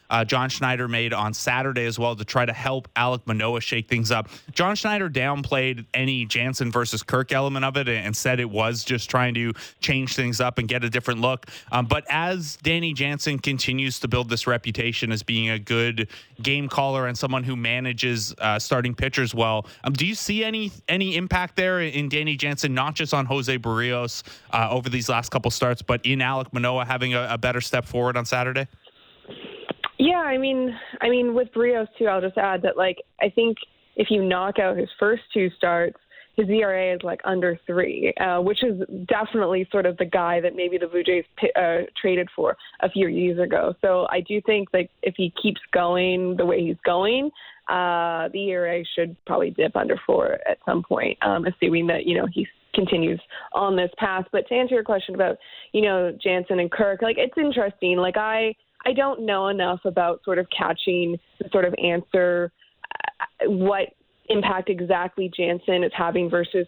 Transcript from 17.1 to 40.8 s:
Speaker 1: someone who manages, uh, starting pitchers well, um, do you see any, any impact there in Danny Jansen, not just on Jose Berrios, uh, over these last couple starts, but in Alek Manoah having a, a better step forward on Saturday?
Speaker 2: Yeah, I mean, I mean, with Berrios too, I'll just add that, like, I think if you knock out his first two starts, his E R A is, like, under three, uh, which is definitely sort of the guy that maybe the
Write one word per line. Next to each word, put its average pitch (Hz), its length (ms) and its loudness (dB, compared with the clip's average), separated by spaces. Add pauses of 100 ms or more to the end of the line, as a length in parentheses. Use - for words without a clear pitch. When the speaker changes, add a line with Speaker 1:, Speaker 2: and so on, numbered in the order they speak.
Speaker 1:
someone 131 260 -2
who 127 120 -4
manages, 120 840 -2
uh, 107 180 2
starting 123 380 -2
pitchers 135 380 -2
well, 113 340 0 (160)
um, 139 100 -2
do 139 140 -2
you 214 80 -4
see 214 280 -2
any, 220 280 -4 (180)
any 190 260 0
impact 180 400 -2
there 185 260 0
in 147 280 -2
Danny 151 260 -2
Jansen, 143 380 -2
not 139 220 -2
just 156 180 -2
on 139 140 0
Jose 131 320 -2
Berrios, 117 320 -2
uh, 117 800 -2
over 127 180 0
these 120 220 -2
last 120 220 0
couple 120 200 0
starts, 123 300 0
but 120 240 0
in 135 140 2
Alek 131 340 -2
Manoah 123 320 0
having 127 280 0
a, 123 180 0
a 117 60 -2
better 123 220 0
step 123 240 -2
forward 123 320 0
on 120 80 0
Saturday? 127 420 -2 (1300)
Speaker 2:
Yeah, 339 240 4
I 277 160 0
mean, 262 360 0 (280)
I 233 80 2
mean, 240 240 2
with 240 200 0
Berrios 233 340 2 (100)
too, 226 100 2
I'll 190 140 2
just 185 160 -2
add 190 240 2
that, - 160 0
like, 185 240 2 (180)
I 202 100 4
think 226 280 2 (400)
if 214 120 2
you 208 140 4
knock 185 360 2
out 190 180 2
his 185 100 -2 (100)
first 220 260 2 (100)
two 190 240 2
starts, 175 400 2 (400)
his 208 120 2
E 214 140 4
R 196 100 2
A 185 220 0
is, 175 80 -8
like, 180 220 -4
under 180 420 2
three, - 520 0
uh, 180 200 2
which 196 240 0
is 202 180 0 (260)
definitely 196 640 2
sort 196 140 2
of 175 120 2
the 185 80 0
guy 175 340 2
that 170 160 0
maybe 180 220 0
the 170 100 0